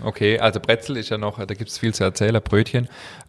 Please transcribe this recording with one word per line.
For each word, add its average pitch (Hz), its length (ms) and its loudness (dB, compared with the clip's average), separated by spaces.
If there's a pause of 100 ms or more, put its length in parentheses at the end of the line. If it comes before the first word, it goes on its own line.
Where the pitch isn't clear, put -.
okay, 107 340 2
also 104 220 2
Brezel 117 380 0
ist 107 100 -8
ja 110 80 -2
noch, 104 220 -4
da 101 160 -6
gibt's 107 240 -10
viel 113 160 0
zu 98 100 0
erzählen, 107 400 2
Brötchen.“ 117 440 2 (400)